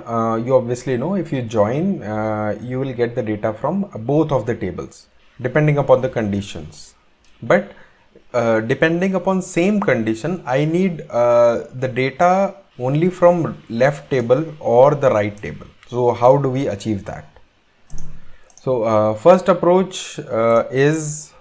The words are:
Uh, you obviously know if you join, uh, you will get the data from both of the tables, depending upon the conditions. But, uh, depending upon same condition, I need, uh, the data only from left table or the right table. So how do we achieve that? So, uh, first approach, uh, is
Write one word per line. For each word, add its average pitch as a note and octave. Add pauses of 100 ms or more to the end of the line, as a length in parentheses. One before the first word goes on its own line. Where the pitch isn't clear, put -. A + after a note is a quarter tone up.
Uh, A2+
you A#2+
obviously B2
know D#3+
if F#3
you C3+
join, A#2
uh, G#2+
you B2+
will C3+
get A#2+
the C3
data G#2+
from F3 (160)
both D3
of A#2+
the A#2+
tables, E2+ (340)
depending D3
upon C3
the B2+
conditions. G2 (480)
But, G3+ (600)
uh, A#2
depending E3
upon F#3+
same F#3
condition, B2+
I C#3
need, E3+
uh, A#2+
the B2+
data F3 (220)
only D3
from F3 (120)
left B2+
table B2+ (160)
or B2+
the C3+
right G#2
table. D2+ (200)
So A#2+
how A#2
do C#3
we C3
achieve G2+
that? - (1300)
So, B2+
uh, G#2+
first F3+
approach, F3+
uh, A#2
is D3+